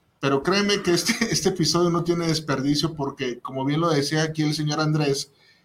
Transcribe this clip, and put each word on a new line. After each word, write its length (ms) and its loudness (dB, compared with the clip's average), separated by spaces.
Pero 240 0
créeme 400 2
que 100 2
este, 200 0
<laughs> 180 -2
este 180 0
episodio 400 2
no 140 0
tiene 240 0
desperdicio, 680 0
porque 440 -6
como 260 -6
bien 160 0
lo 80 2
decía 340 2
aquí 200 -2
el 100 0
señor 260 -2
Andrés, 520 0